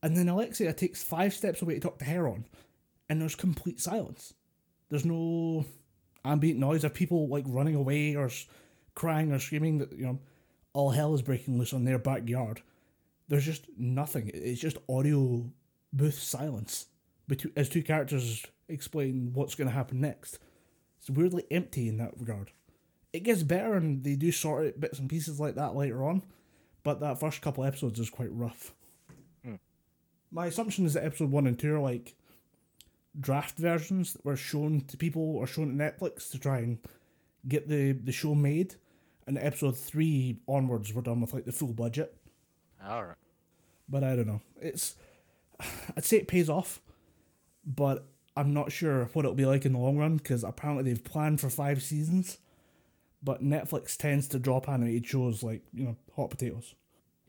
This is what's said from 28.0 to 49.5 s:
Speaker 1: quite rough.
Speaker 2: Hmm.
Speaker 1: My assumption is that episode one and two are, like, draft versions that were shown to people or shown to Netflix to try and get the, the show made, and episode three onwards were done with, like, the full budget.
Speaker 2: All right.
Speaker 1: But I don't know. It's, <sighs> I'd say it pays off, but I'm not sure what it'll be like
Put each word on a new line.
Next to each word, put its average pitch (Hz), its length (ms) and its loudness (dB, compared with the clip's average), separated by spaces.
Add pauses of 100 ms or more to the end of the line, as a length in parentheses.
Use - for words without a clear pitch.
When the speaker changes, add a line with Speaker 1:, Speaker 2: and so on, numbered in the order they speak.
Speaker 1:
quite - 240 -6
rough. 117 400 -6 (680)
Speaker 2:
Hmm. 117 120 -10 (760)
Speaker 1:
My 170 160 -4
assumption 196 400 0
is 147 80 4
that - 100 0
episode 147 240 0
one 139 160 4
and 120 140 2
two 151 160 2
are, 151 40 2
like, 123 360 -2 (1040)
draft 135 380 -2
versions 170 560 0
that - 120 -12
were 143 100 0
shown 151 460 0
to - 160 -14
people 160 240 -2 (140)
or 120 100 -2
shown 143 320 -2
to 147 60 2
Netflix - 480 -4
to 131 80 -8
try 135 200 0
and 117 200 -2 (680)
get 143 200 0
the, 139 240 4
the 127 200 -2
show 151 220 0
made, 147 420 4 (520)
and 139 100 -2
episode 139 400 0
three 143 680 2
onwards 123 460 0
were 123 80 -2
done 120 200 0
with, 117 120 -2
like, 131 120 -6
the 120 60 -6
full 127 220 -4
budget. 117 420 -4 (680)
Speaker 2:
All 104 220 -6
right. 87 100 -14 (720)
Speaker 1:
But 139 160 0
I 131 120 2
don't 117 120 2
know. 107 140 -2 (180)
It's, - 360 -6 (500)
<sighs> - 500 -12
I'd 147 80 -4
say 220 140 4
it - 100 2
pays 175 220 4
off, 165 320 -2 (840)
but 139 420 0 (280)
I'm 143 180 2
not 147 180 0
sure 135 420 2
what 151 120 2
it'll - 100 0
be 135 100 4
like 139 200 4